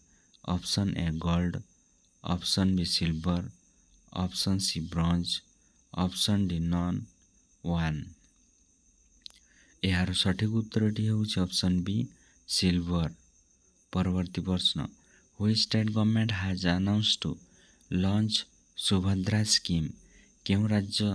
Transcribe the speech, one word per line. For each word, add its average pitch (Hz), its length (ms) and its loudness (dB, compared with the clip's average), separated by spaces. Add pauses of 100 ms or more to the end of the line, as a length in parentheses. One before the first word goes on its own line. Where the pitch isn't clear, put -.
(440)
ଅପସନ୍ 95 520 -2
ଏ 85 140 -2
ଗୋଲ୍ଡ, 85 500 0 (640)
ଅପସନ୍ 95 520 0
ବି 87 80 0
ସିଲଭର, 85 580 0 (680)
ଅପସନ୍ 92 460 -2
ସି 95 220 -2
ବ୍ରୋଞ୍ଜ, 85 600 0 (520)
ଅପସନ୍ 98 560 0
ଡି 85 100 -2
ନନ୍ 87 400 0 (680)
ୱାନ୍। 82 360 0 (1800)
ଏହାର 90 300 2
ସଠିକ୍ 104 420 0
ଉତ୍ତରଟି 110 520 0
ହେଉଛି 107 340 0
ଅପସନ୍ 90 440 0
ବି 98 120 -2 (520)
ସିଲଭର। 87 640 0 (800)
ପରବର୍ତ୍ତୀ 90 480 -2
ପ୍ରଶ୍ନ, 85 460 0 (520)
ହ୍ୱିଚ୍ 110 240 2
ଷ୍ଟେଟ୍ 107 280 2
ଗଭର୍ଣ୍ଣମେଣ୍ଟ 110 420 2
ହାଜ୍ 92 340 -2
ଆନାଉନ୍ସ 101 540 2
ଟୁ 80 100 -2 (600)
ଲଞ୍ଚ 101 440 2 (440)
ସୁଭଦ୍ରା 98 680 0
ସ୍କିମ୍? 85 440 0 (560)
କେଉଁ 101 240 2
ରାଜ୍ୟ 104 460 0